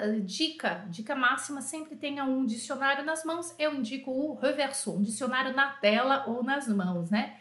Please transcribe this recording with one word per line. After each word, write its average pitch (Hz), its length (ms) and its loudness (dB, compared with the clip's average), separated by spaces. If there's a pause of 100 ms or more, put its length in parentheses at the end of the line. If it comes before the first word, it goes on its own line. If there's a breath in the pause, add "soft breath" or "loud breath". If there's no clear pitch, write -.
eh, 214 180 2
dica, 190 680 -2
dica 220 260 -6
máxima, 262 460 0
sempre 311 340 -10
tenha 285 300 -4
um 262 200 2
dicionário 269 600 0
nas 320 180 -2
mãos, 339 360 -4
eu 302 160 2
indico 269 360 -4
o 277 240 -2
Reverso, 262 640 -2
um 202 60 2
dicionário 254 520 0
na 277 200 2
tela 254 520 4
ou 240 160 -2
nas 269 240 0
mãos, 180 440 2
né? 220 300 0